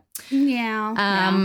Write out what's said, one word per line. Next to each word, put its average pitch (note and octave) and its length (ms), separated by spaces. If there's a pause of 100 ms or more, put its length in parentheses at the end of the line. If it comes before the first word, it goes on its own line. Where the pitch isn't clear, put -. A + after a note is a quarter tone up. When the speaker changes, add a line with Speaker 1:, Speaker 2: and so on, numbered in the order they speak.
(300)
Speaker 1:
Yeah, A#3 600
Speaker 2:
um, A3 60 (500)